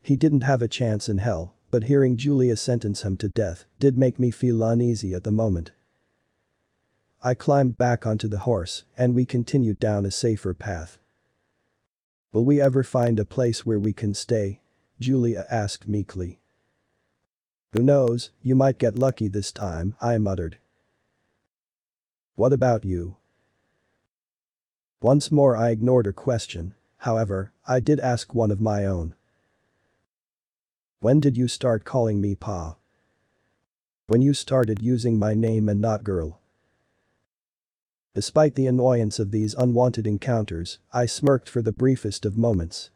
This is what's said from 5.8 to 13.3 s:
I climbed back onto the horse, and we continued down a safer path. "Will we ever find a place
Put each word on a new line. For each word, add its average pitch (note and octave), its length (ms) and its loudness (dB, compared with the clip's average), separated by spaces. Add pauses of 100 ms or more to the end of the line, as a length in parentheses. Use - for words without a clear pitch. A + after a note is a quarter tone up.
I B2+ 60 2
climbed C#3 460 2
back B2 280 0
onto A2 220 -2
the G2+ 120 -4
horse, G2 440 -4 (140)
and B2 160 2
we B2 100 2
continued A#2+ 540 -2
down G#2 260 0
a G2 60 -2
safer G#2 420 -2
path. F2 460 -10 (1300)
"Will A2+ 120 2
we C#3+ 160 4
ever C3+ 220 4
find A#2+ 360 0
a G#2 60 0
place A#2+ 400 -2